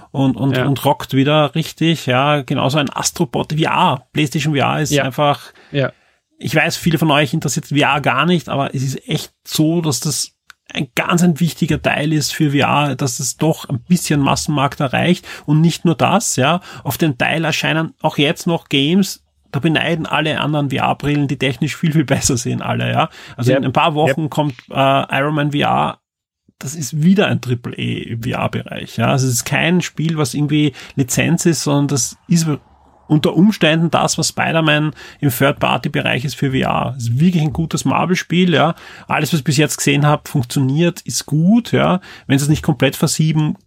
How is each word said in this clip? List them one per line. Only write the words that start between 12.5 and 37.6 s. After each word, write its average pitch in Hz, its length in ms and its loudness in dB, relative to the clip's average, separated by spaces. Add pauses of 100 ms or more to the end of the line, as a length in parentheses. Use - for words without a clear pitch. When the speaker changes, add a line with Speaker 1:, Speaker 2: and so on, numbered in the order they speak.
Speaker 1:
V 139 40 0
R, 139 400 2
dass 131 240 -4
es - 160 -6
doch - 320 -2
ein 120 120 -4
bisschen 160 400 0
Massenmarkt 139 600 -2
erreicht 143 480 0 (160)
und 151 160 2
nicht 165 240 2
nur 165 100 4
das, 135 420 0
ja, 151 260 2 (220)
auf 127 120 -4
den 160 220 0
Teil 151 260 0
erscheinen 156 560 -2
auch - 160 -2
jetzt 151 300 0
noch 170 240 -2
Games, 156 560 0 (260)
da 139 60 -4
beneiden 156 480 -2
alle 151 340 -2
anderen 143 300 -2
V-R-Brillen, 139 560 -2
die 131 100 -4
technisch 135 400 -2
viel, 170 160 0
viel 156 120 2
besser 127 320 0
sehen, 120 260 -4
alle, 120 260 -2
ja. 127 200 0 (280)
Also 123 140 0
Speaker 2:
Yep. 131 80 4
Speaker 1:
in 127 60 -2
ein 127 80 -2
paar 156 220 2
Wochen 151 280 2
Speaker 2:
Yep. 143 80 -4
Speaker 1:
kommt, 147 240 -2 (160)
äh, 135 480 0
Iron 147 160 0
Man 147 160 0
V 143 80 -2
R, 135 400 0 (640)
das 139 160 -10
ist 151 260 -4
wieder 190 240 6
ein 120 140 0
Triple 123 360 -4
A 120 360 -6
im 117 100 -6
V-R-Bereich, - 760 -6
ja. 117 100 0
Also 131 180 2
es 131 60 0
ist 117 140 -2
kein 156 340 2
Spiel, 160 380 -4
was 143 160 -2
irgendwie 147 380 2 (220)
Lizenz 135 520 0
ist, 170 180 2
sondern 143 240 2
das 139 280 -2 (120)
ist 165 180 2 (640)
unter 151 260 2
Umständen 165 560 4
das, 139 280 0
was 160 100 -2
Spider-Man 156 640 0 (260)
im 143 120 2
Third-Party-Bereich 135 920 0
ist 147 120 -6
für 139 160 0
V 131 60 -2
R. 123 380 -2
Es 117 120 -6
ist 117 100 0
wirklich 170 240 4
ein 151 100 0
gutes 160 320 -4